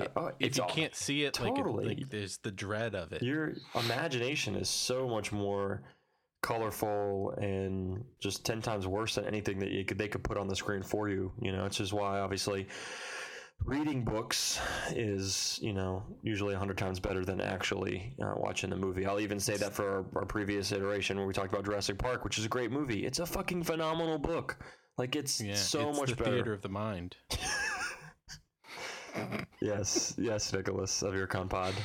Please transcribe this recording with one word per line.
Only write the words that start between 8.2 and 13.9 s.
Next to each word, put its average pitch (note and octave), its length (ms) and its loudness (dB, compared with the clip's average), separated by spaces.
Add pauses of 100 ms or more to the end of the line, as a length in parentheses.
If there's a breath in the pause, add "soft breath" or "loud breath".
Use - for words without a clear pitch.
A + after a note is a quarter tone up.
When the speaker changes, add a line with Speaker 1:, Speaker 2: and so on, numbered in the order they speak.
Speaker 2:
just - 240 -2
ten A2+ 160 0
times G#2+ 260 0
worse G#2+ 280 2
than G#2 100 0
anything G2+ 340 0
that G2 120 0
you G2 120 2
could, F#2+ 140 -2
they G#2+ 100 2
could - 160 -2
put G#2+ 140 0
on G2 100 0
the G2 80 0
screen G2 260 0
for G#2 280 2
you. F#2+ 320 0
You G2 100 0
know, F#2+ 140 2
it's G2 120 -2
just G2 140 -2
why, G2+ 280 2
obviously, G2 480 0 (960 loud breath)
reading C#3 400 2